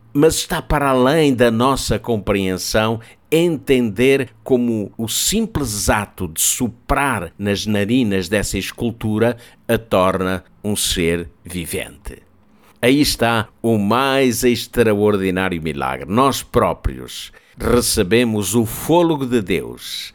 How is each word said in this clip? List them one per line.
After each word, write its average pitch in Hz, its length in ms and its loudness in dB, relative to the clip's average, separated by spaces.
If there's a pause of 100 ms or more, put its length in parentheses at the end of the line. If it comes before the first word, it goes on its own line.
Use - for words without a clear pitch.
(140)
mas 151 220 4
está - 260 -4
para 143 260 0
além 135 460 4
da 117 160 4
nossa 120 480 0
compreensão 107 1040 -2 (300)
entender 131 1000 2 (120)
como 120 540 0
o 113 120 -6
simples 143 840 -2
ato 101 360 -2
de 80 140 -8
soprar 123 1000 -2
nas 101 280 -2
narinas 101 640 0
dessa 104 260 -2
escultura 113 800 -2 (320)
a 117 80 2
torna 92 680 0 (220)
um 104 100 -2
ser 85 540 -2 (160)
vivente. 87 800 -10 (580)
Aí 135 180 4
está 117 500 0 (120)
o 113 160 2
mais 123 680 0
extraordinário 101 1160 2
milagre. 67 480 -4
Nós 127 340 2
próprios 76 880 -4 (300)
recebemos 110 960 0
o 120 100 2
fôlego 151 600 0
de 120 160 0
Deus, 64 720 -6